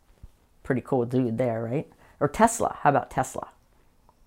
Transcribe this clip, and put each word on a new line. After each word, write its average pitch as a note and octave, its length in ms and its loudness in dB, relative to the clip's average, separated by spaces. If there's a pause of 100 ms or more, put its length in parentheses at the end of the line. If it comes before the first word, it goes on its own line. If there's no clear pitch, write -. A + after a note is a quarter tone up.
(640)
Pretty B2 200 -2
cool B2 220 0
dude A#2+ 340 0
there, A#2 260 -2
right? B2+ 260 -4 (300)
Or C#3+ 80 2
Tesla. - 540 2
How - 80 4
about - 200 2
Tesla, - 380 -4 (800)